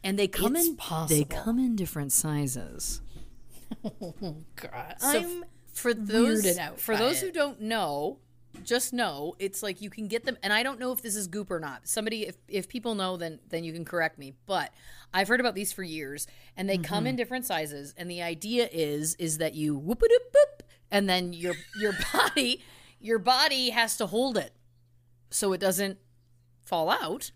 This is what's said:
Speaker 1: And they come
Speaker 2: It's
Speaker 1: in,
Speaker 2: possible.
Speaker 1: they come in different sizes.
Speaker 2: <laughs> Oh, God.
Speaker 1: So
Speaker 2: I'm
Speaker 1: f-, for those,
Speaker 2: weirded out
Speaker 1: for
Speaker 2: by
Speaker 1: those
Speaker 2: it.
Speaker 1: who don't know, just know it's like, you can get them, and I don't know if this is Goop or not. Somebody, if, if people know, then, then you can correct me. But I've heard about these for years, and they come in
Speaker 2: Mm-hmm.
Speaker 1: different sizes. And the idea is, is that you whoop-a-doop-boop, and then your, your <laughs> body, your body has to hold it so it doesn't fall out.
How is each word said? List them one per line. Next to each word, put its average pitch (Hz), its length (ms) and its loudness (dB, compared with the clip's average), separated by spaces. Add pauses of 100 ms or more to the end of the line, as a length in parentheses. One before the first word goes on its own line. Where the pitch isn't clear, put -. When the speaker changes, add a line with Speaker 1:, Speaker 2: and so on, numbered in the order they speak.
Speaker 1:
And 196 160 0
they 196 100 4
come 220 280 2
Speaker 2:
It's 339 120 4
Speaker 1:
in, 294 80 -2
Speaker 2:
possible. 160 400 0
Speaker 1:
they 151 80 6
come 226 340 0
in 240 180 2
different 151 360 -2
sizes. 135 920 -2
Speaker 2:
<laughs> - 40 -10 (920)
Oh, 170 360 -8 (200)
God. - 420 -12
Speaker 1:
So 269 100 0
Speaker 2:
I'm 349 340 0
Speaker 1:
f-, 349 60 -14 (240)
for 240 200 -2
those, 220 520 4
Speaker 2:
weirded 180 140 4
out 156 220 -8
Speaker 1:
for 220 140 0
Speaker 2:
by 214 60 2
Speaker 1:
those 294 220 2
Speaker 2:
it. 392 40 -4
Speaker 1:
who 349 60 -6
don't 285 300 -2
know, 175 560 -2 (440)
just 247 320 0
know 170 440 -2
it's 196 240 -4
like, 202 200 -6
you 208 80 -8
can 214 160 -8
get 226 180 -2
them, - 180 -4
and 196 100 2
I 220 100 4
don't 262 160 -2
know 254 140 -2
if 233 100 -6
this 208 140 -4
is 202 100 -4
Goop 185 240 -4
or 175 80 0
not. 139 300 -8
Somebody, 220 380 -2
if, - 100 -12 (120)
if 185 200 -2
people 233 260 -4
know, 185 220 -2
then, 165 320 -6
then 170 160 -4
you 160 80 -6
can 165 120 -6
correct 160 340 -2
me. 135 160 -14 (120)
But 175 260 -2 (400)
I've 190 160 2
heard 240 120 4
about 233 140 2
these 190 180 -4
for 190 100 -8
years, 151 440 -6 (300)
and 190 120 -2
they 190 100 2
come 175 280 0
in 262 60 2
Speaker 2:
Mm-hmm. 254 40 -2
Speaker 1:
different 247 300 -4
sizes. 147 500 -4
And 175 140 -10
the 175 120 -6
idea 202 500 0
is, 156 440 0
is 160 220 -2
that 160 160 0
you 151 220 0
whoop-a-doop-boop, 466 880 6 (260)
and 202 180 4
then 180 240 2
your, 170 220 -2 (260)
your 208 140 2 (100)
<laughs> - 80 -2
body, 311 500 4 (380)
your 220 180 2
body 254 520 4
has 226 280 2
to 214 80 0
hold 226 320 2
it - 160 -4 (760)
so 196 220 2
it 175 80 0
doesn't 190 380 0 (640)
fall 165 260 0
out. - 480 -2